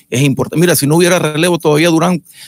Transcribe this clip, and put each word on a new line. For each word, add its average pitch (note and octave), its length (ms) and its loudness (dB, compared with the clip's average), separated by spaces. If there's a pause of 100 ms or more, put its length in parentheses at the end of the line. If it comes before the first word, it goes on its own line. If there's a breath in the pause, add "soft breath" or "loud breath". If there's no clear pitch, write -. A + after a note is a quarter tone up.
(100)
es B2 120 -2
importante. C3 360 -2
Mira, F3 160 2
si C#3 140 -2
no C#3+ 80 2
hubiera F3+ 240 2
relevo, E3 380 -2
todavía D#3 320 2
Durán E3 320 0 (260 loud breath)